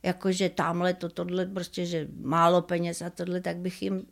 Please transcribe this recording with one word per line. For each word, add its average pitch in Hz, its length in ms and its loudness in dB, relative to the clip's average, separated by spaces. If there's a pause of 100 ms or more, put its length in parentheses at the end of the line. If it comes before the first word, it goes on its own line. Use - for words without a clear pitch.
jakože 185 460 2
tamhle 175 460 2
to, 175 140 -6
tohle, 180 380 -2
prostě, 180 400 -6
že 165 220 -2 (120)
málo 170 420 6
peněz 170 400 -2
a 175 80 -6
tohle, 180 300 -4
tak 175 160 -4
bych 180 260 -4
jim 190 300 -2